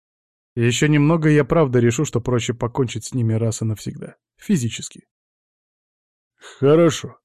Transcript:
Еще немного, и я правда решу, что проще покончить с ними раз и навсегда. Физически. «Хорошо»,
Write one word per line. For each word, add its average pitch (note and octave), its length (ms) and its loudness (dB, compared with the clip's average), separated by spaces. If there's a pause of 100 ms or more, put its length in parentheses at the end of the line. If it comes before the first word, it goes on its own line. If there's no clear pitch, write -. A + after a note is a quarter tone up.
(540)
Еще A#2+ 320 0
немного, D3+ 420 2
и D3+ 60 4
я D3 100 4
правда C#3 360 2
решу, A#2+ 240 2
что - 160 -4
проще B2 340 -2
покончить A#2+ 520 -6
с - 60 -12
ними A#2 200 0
раз A2 300 -2
и - 20 -4
навсегда. - 540 -10 (180)
Физически. - 720 -4 (1300)
«Хорошо», - 880 0